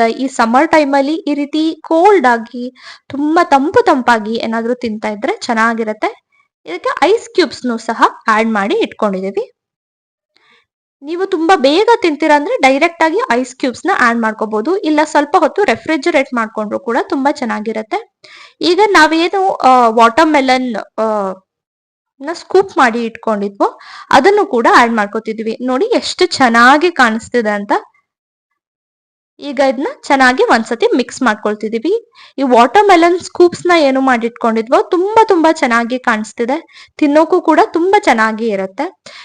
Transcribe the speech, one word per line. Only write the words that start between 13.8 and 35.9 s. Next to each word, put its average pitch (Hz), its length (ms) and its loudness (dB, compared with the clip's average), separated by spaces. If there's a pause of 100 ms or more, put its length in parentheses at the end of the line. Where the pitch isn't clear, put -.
ನ 349 140 0
ಆಡ್ 233 200 0
ಮಾಡ್ಕೋಬಹುದು, 220 580 -4
ಇಲ್ಲ 302 260 -2
ಸ್ವಲ್ಪ 294 360 0
ಹೊತ್ತು 320 240 0
ರೆಫ್ರಿಜರೇಟ್ 294 720 -2
ಮಾಡ್ಕೊಂಡ್ರು 220 460 -6
ಕೂಡ 233 180 -4 (120)
ತುಂಬಾ 285 220 -2
ಚೆನ್ನಾಗಿರತ್ತೆ. 220 840 -8 (460)
ಈಗ 330 240 0
ನಾವೇನು, 349 680 2
ಆ, 254 340 4
ವಾಟರ್ಮೆಲನ್, 254 1080 0
ಆ, 214 340 -2 (880)
ನ 277 120 -10
ಸ್ಕೂಪ್ 381 440 -2
ಮಾಡಿ 240 280 0
ಇಟ್ಕೊಂಡಿದ್ವೋ 220 720 -4 (300)
ಅದನ್ನು 381 360 4
ಕೂಡ 240 300 0
ಆಡ್ 240 160 4
ಮಾಡ್ಕೊತಿದೀವಿ. 220 680 -6
ನೋಡಿ 254 240 -2
ಎಷ್ಟು 370 400 -2
ಚೆನ್ನಾಗಿ 269 680 4
ಕಾಣಿಸ್ತಿದೆ 226 580 -2
ಅಂತ. 208 220 -4 (1700)
ಈಗ 277 200 -6 (100)
ಇದನ್ನ 269 180 -2 (160)
ಚೆನ್ನಾಗಿ 262 400 2
ಒಂದ್ಸತಿ 247 520 0
ಮಿಕ್ಸ್ - 260 -4
ಮಾಡ್ಕೊಳ್ತಿದೀವಿ. 226 920 -4 (260)
ಈ 262 60 -2
ವಾಟರ್ಮೆಲನ್ 339 760 4
ಸ್ಕೂಪ್ಸ್ - 480 0
ನ 359 100 0
ಏನು 269 240 0
ಮಾಡಿ 247 260 0
ಇಟ್ಕೊಂಡಿದ್ವೋ 233 540 0
ತುಂಬಾ 415 420 2
ತುಂಬಾ 339 280 2
ಚೆನ್ನಾಗಿ 240 480 -2